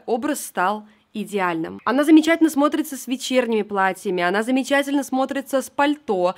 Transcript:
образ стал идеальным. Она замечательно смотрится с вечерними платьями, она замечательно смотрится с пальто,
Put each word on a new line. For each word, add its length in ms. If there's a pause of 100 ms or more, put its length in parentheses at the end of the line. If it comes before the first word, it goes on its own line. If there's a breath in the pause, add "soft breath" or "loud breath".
образ 380
стал 420 (280 soft breath)
идеальным. 720
Она 200
замечательно 460
смотрится 460
с 120
вечерними 560
платьями, 580
она 220
замечательно 600
смотрится 600
с 60
пальто, 680